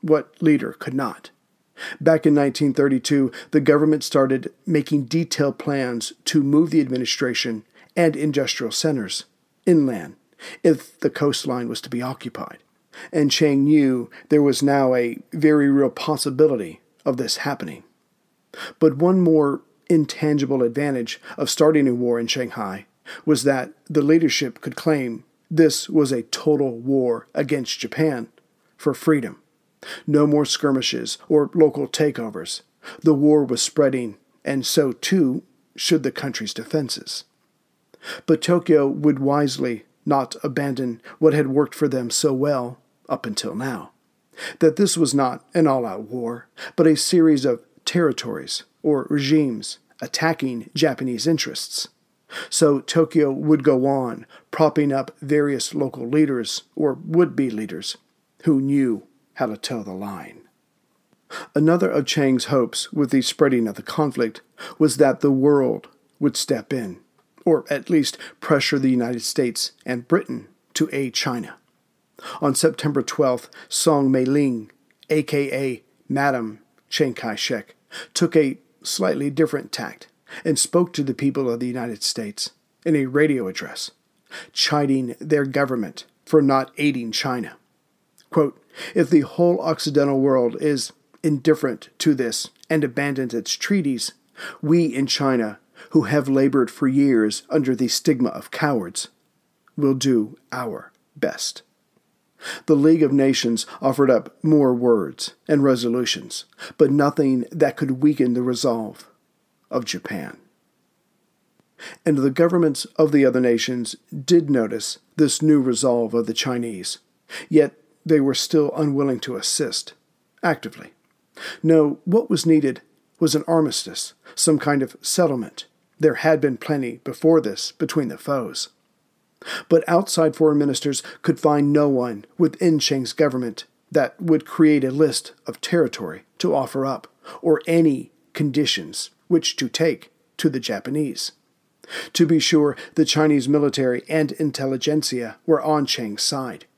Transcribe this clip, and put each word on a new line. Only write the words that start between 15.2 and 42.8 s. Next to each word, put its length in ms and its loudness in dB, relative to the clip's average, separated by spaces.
very 380 4
real 200 4
possibility 920 -2
of 120 -2
this 200 -4
happening. 460 -8
But 180 4
one 240 4
more 400 4
intangible 760 0
advantage 580 -4
of 120 -4
starting 380 4
a 60 2
war 260 0
in 60 -4
Shanghai 640 -6
was 200 2
that 280 0
the 160 0
leadership 600 2
could 140 -10
claim 480 -2
this 400 4
was 220 2
a 120 -2
total 540 -2
war 580 0
against 440 -4
Japan 480 -2
for 180 -2
freedom. 440 0
No 180 4
more 200 4
skirmishes 760 -2
or 240 2
local 340 2
takeovers. 720 -6
The 120 6
war 300 6
was 180 -2
spreading, 560 0
and 220 -4
so 260 2
too 520 0
should 260 0
the 100 -4
country's 420 -8
defenses. 720 -8
But 160 2
Tokyo 460 2
would 320 0
wisely 680 -2
not 400 0
abandon 560 -4
what 140 6
had 140 2
worked 280 0
for 120 0
them 220 -4
so 240 0
well 460 -2